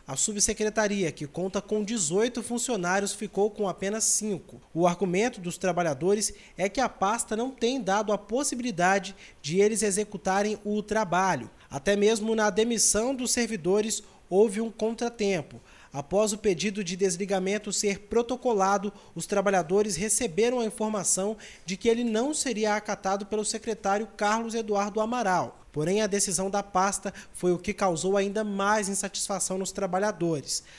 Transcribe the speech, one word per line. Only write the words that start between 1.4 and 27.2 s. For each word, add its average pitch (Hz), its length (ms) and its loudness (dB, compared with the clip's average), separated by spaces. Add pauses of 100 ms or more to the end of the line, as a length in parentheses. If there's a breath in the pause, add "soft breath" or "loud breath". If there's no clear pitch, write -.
com 214 220 -2
dezoito 220 580 0
funcionários, 202 720 -2
ficou 208 400 -2
com 214 160 -2
apenas 196 380 -2
cinco. - 560 -2 (120)
O 170 140 4
argumento 190 540 0
dos 170 160 -8
trabalhadores 175 760 0 (240 loud breath)
é 185 120 0
que 202 100 -4
a 247 80 2
pasta 220 480 -2
não 247 160 -2
tem 254 300 -2
dado 202 320 2
a 196 40 2
possibilidade 202 960 0 (280 loud breath)
de 156 180 0
eles 208 240 4
executarem 208 800 0
o 208 180 0
trabalho. 185 680 0 (180 loud breath)
Até 202 280 2
mesmo 214 380 4
na 214 140 4
demissão 220 640 2
dos 247 180 -4
servidores 214 680 0 (280 loud breath)
houve 202 320 4
um 226 100 -4
contratempo. 220 880 -2 (320 loud breath)
Após 196 400 0
o 214 60 -4
pedido 202 480 0
de 175 100 -6
desligamento 190 800 0
ser 196 260 0
protocolado, 208 960 0 (200 loud breath)
os 165 120 -10
trabalhadores 196 720 2
receberam 220 640 0
a 226 40 0
informação 214 680 -2 (300 loud breath)
de 185 100 -6
que 226 140 0
ele 226 160 4
não 233 280 0
seria 214 420 0
acatado 202 500 -2
pelo 214 180 -2
secretário 208 720 -2
Carlos 220 400 0
Eduardo 208 460 0
Amaral. 208 600 0 (100)
Porém, 175 300 2
a 214 60 4
decisão 196 420 0
da 202 140 0
pasta 190 500 0 (200 loud breath)